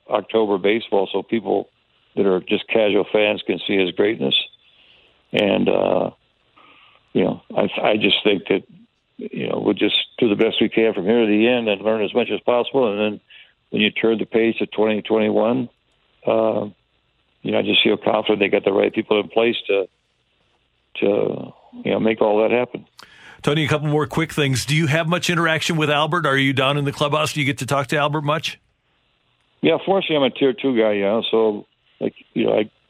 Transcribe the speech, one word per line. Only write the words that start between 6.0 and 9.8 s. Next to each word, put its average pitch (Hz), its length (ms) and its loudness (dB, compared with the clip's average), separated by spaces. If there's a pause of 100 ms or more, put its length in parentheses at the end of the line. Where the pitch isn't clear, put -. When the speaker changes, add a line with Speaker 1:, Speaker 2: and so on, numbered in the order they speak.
Speaker 1:
you 101 120 2
know, - 160 -4 (140)
I, 104 140 0 (120)
I 110 160 2
just 101 260 0
think 101 240 0
that, 98 160 0 (540)
you - 320 -8
know, - 100 -4
we'll 104 140 0
just 101 220 0 (220)